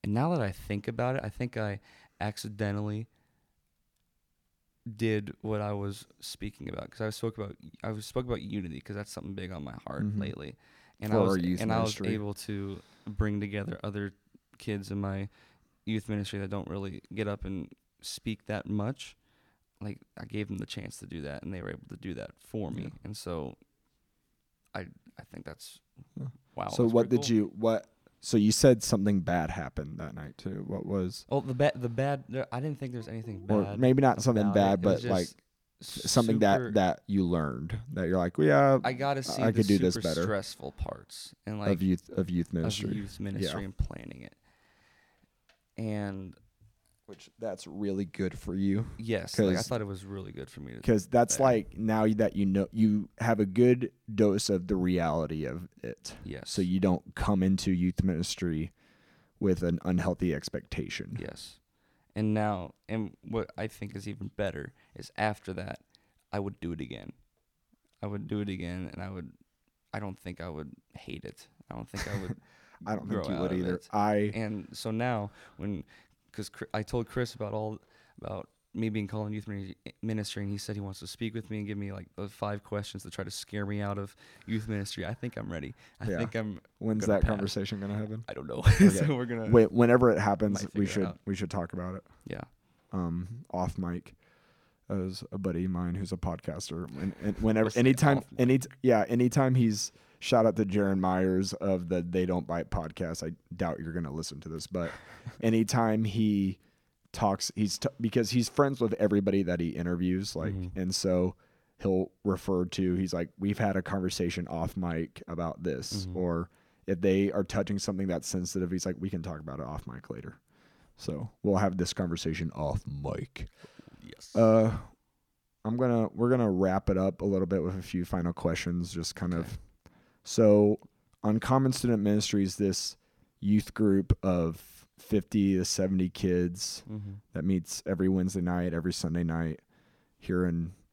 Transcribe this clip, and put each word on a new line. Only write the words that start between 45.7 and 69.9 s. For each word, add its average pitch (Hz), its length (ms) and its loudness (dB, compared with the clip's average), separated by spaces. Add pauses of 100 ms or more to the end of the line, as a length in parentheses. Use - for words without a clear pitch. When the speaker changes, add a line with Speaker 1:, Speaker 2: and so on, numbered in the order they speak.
Speaker 1:
And 101 560 -6 (720)
Speaker 2:
Which, - 300 -20
that's 107 300 -8
really 98 380 -2
good 92 340 -4
for 90 160 -6
you. 98 320 2 (100)
Speaker 1:
Yes, 110 400 -4
like, 101 120 6
I 90 80 4
Speaker 2:
'Cause - 100 0
Speaker 1:
thought 117 140 -4
it 104 40 -6
was 98 200 -10
really 98 260 -10
good - 180 -12
for - 120 -16
me 62 120 -12
to 57 60 -14
Speaker 2:
'cause 107 280 4
that's 120 300 4
Speaker 1:
there. 135 80 4
Speaker 2:
like, 117 320 4
now 110 300 2
that 107 280 2
you 98 120 2
know, 95 240 4
you 107 380 4 (100)
have 107 200 2
a 104 60 6
good 123 460 6 (220)
dose 104 360 4
of 92 180 2
the 101 80 2
reality 82 720 2
of 78 240 -8 (140)
it. - 400 -12
Speaker 1:
Yes. 82 260 -12
Speaker 2:
So 98 140 0
you 90 160 2
don't 92 340 2
come 95 300 2
into 95 280 4
youth 90 320 2
ministry 85 680 -2 (680)
with 90 220 2
an 87 240 2
unhealthy 90 480 2
expectation. - 840 -8
Speaker 1:
Yes. - 400 -14 (560)
And 107 180 0
now, 104 400 -2 (160)
and 110 320 -4
what 113 360 -4
I 107 100 -4
think 104 280 -10
is 98 120 -10
even 101 220 -10
better - 440 -6 (220)
is - 200 -14
after 104 380 -4
that, 92 280 -8 (500)
I 101 80 -2
would 98 200 -6
do 85 120 -6
it 80 100 -6
again. 58 300 -12 (880)
I 107 60 -8
would 101 200 -6
do 104 120 -2
it 101 100 -4
again, 92 420 -6
and - 120 -10
I 95 80 -10
would, 87 200 -12 (600)